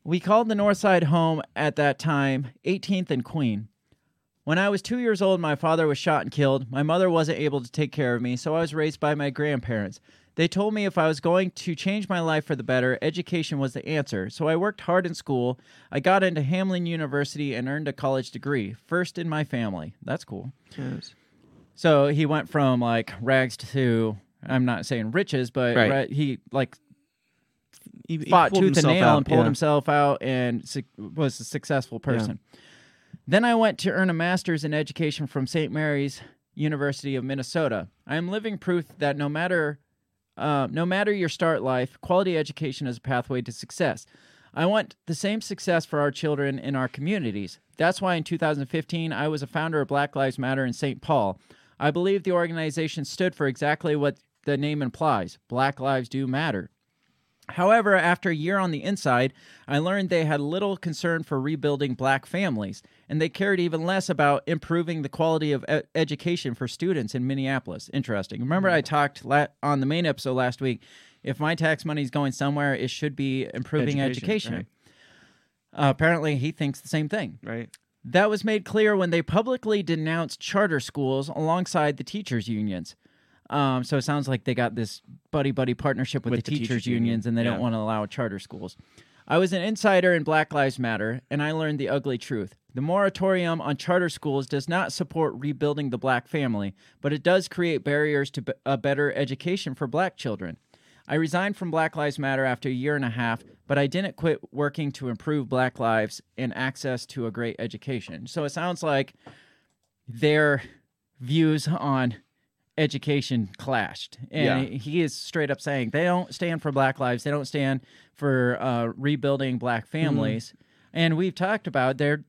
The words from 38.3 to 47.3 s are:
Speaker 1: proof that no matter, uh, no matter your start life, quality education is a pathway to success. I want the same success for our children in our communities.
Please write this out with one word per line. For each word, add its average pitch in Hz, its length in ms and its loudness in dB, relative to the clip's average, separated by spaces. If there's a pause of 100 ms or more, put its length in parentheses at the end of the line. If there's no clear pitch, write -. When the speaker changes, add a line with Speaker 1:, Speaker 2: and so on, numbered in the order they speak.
Speaker 1:
proof 175 280 0 (140)
that 143 180 0
no 143 100 -2
matter, 156 520 0 (580)
uh, 143 340 0
no 165 140 -2
matter 202 260 2
your 185 180 0
start 160 340 0
life, 127 380 0
quality 185 360 2
education 147 500 -4
is 120 100 -6
a - 40 -18
pathway 127 400 -2
to 120 100 -8
success. - 540 -4 (480)
I 156 120 0
want 208 300 0 (120)
the 165 80 -2
same 202 260 -2
success 170 440 -2
for 156 140 -2
our 143 120 2
children 139 480 -2
in 139 160 -4
our 131 120 0
communities. 131 720 -4 (180)